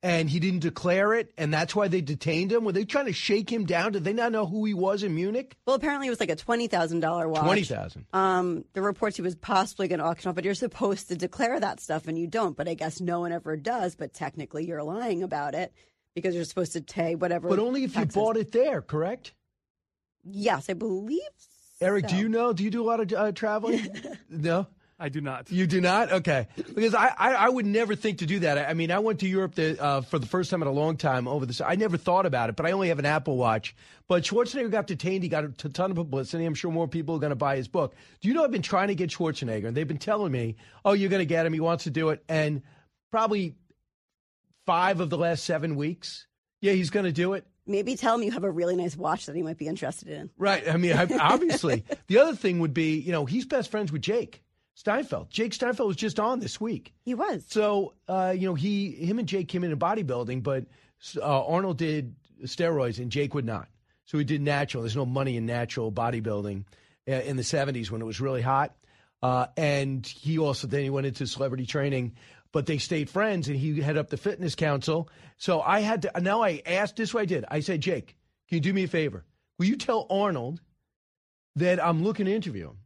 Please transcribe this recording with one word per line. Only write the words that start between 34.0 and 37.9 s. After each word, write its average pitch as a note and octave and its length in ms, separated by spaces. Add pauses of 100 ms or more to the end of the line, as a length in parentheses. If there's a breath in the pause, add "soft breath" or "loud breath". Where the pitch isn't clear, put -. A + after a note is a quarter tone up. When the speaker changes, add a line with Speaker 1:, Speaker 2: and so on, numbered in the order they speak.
Speaker 1:
But F3 160
Schwarzenegger A#3+ 460
got G3+ 160
detained. F#3 380
He F3+ 60
got D3+ 160
a D3 40
t-, C#3+ 200
ton F3+ 200
of F#3+ 60
publicity. D#3+ 500
I'm D#3+ 80
sure E3+ 180
more E3 160
people D#3+ 280
are D#3 40
gonna D3 160
buy C#3 200
his C3 120
book. D#3 280 (240 loud breath)